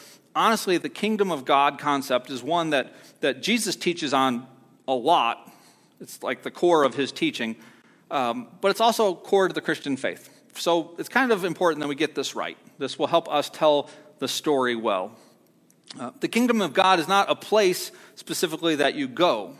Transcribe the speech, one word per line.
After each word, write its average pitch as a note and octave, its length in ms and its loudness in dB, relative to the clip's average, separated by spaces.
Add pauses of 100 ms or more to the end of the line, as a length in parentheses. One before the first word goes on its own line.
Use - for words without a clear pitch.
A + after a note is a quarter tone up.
(360)
honestly, F#3+ 420 2
the D3 120 -6
kingdom G3+ 420 -2
of C3+ 140 -6
God C#3+ 340 2
concept C3+ 500 -2
is B2 140 -8
one D#3+ 280 -2
that, C3 220 -2 (280)
that C3 200 -2
Jesus G#3+ 340 -2
teaches E3 380 -4
on C3 320 0 (420)
a C3 60 -2
lot. B2+ 580 0 (500)
It's - 200 -18
like - 220 -6
the B2+ 80 -10
core E3+ 320 4
of B2+ 100 2
his C3 200 -4
teaching, A#2 420 -4 (560)
um, B2 380 -4 (100)
but G3 120 2
it's G3 100 -2
also A3 340 2
core F#3+ 320 2
to E3+ 60 -6
the D3+ 80 -6
Christian D3 340 -4
faith. - 340 -6 (260)
So E3+ 420 0
it's E3 120 -10
kind B3 220 2
of F#3+ 140 0
important E3 360 2
that D3 60 -4
we D3 80 -4
get D3 200 -2
this C#3 200 -6
right. F2 220 -6 (220)
This C3 200 -6
will D3 80 0
help E3+ 220 0
us D3 200 -2
tell D3 400 2 (300)
the C3+ 80 -4
story B2+ 480 0
well. G#2+ 360 -2 (840)
Uh, B2 220 -10
the E3+ 80 -4
kingdom A#3 320 2
of E3+ 140 -2
God F#3+ 260 6
is D3+ 80 -2
not G3 220 4
a D3+ 60 2
place - 580 2 (220)
specifically D#3+ 600 -2
that C#3 200 2
you C#3 120 -4
go. B2 520 0